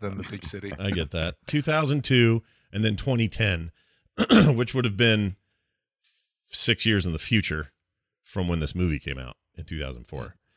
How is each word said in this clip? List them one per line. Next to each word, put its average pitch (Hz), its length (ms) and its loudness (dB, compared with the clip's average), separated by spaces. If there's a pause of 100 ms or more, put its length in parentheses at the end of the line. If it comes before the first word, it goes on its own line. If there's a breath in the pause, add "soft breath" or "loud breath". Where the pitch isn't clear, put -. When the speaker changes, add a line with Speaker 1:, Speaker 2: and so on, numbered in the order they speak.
Speaker 1:
than 101 100 -8
the, 98 60 -10
than - 20 -
the 98 120 -10
big 104 140 -10
city. 98 340 -8
Speaker 2:
I 98 120 -4
get 85 220 -4
that. 82 240 -4 (100)
Two 147 160 0
thousand 151 420 0
two 117 380 4 (300)
and 107 120 -2
then 110 120 0
twenty 117 320 0
ten, 87 420 -2 (460)
<clears throat> 220 320 6
which 123 260 0
would 127 100 0
have 101 120 -2
been 107 400 2 (1120)
six - 380 2
years 101 220 2
in 85 60 -2
the 80 60 -4
future 85 540 -2 (500)
from 90 260 -6
when 85 120 -2
this 78 140 -4
movie 87 240 0
came 67 200 -10
out 62 180 -14 (200)
in 82 80 -12
two 78 160 -10
thousand 64 260 -10
four. 62 300 -12 (200)